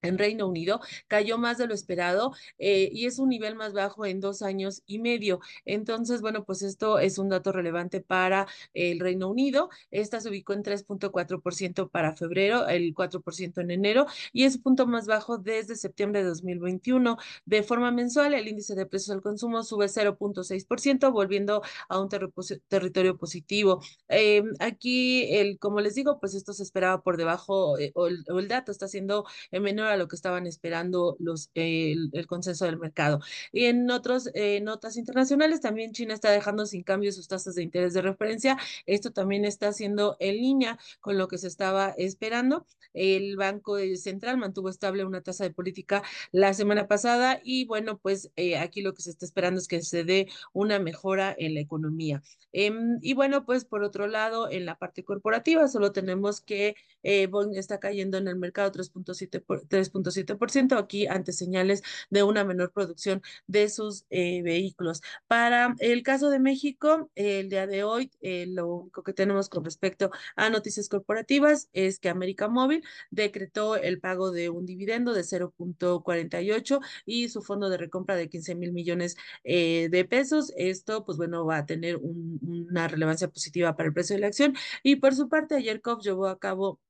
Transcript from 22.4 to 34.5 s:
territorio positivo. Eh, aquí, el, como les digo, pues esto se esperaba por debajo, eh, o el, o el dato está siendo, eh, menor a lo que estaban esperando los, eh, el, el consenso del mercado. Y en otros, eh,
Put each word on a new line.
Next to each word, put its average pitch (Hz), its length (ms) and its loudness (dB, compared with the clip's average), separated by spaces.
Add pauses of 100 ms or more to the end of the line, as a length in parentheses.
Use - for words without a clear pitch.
territorio 185 480 4
positivo. 185 680 2 (260)
Eh, 208 360 6 (160)
aquí, 254 720 2
el, 202 240 2
como 208 220 0
les 208 160 0
digo, 196 240 0
pues 190 140 -4
esto 196 180 -8
se 202 100 -10
esperaba 185 400 0
por 175 140 0
debajo, 170 640 0
eh, 143 160 -2
o 175 100 2
el, 170 220 -2
o 175 100 0
el 196 80 -2
dato 240 240 -4
está 202 160 -8
siendo, 202 400 -2 (240)
eh, 180 80 -4
menor 208 300 0
a 208 80 2
lo 175 100 0
que 170 100 -12
estaban 180 300 -4
esperando 175 720 -2
los, 165 360 -6
eh, 165 380 0
el, 160 200 -2
el 170 140 -6
consenso 175 400 -4
del 165 120 -2
mercado. 156 420 0 (320)
Y 240 120 2
en 240 260 4
otros, 247 440 0
eh, 202 260 0